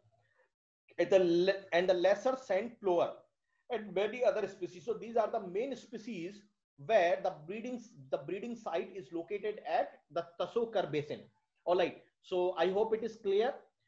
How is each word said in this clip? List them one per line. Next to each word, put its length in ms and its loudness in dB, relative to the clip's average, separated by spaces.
and 120 2
the 80 8
le-, 440 4
and 160 4
the 60 4
lesser 460 2
sand 320 -2
plover, 300 2
and 240 -6
many 300 0
other 240 2
species. 360 -10
So 100 -2
these 220 -6
are 140 2
the 160 -2
main 300 -4
species 680 -10
where 360 4
the 100 0
breeding, 340 -8
the 80 -2
breeding 380 -8
site 400 -4
is 160 -14
located 560 -6
at 240 0
the 140 -4
Tasokar 500 0
Basin. 300 -4
All 140 2
right. 200 2
So 360 0
I 100 4
hope 260 2
it 100 -4
is 120 -6
clear. 380 2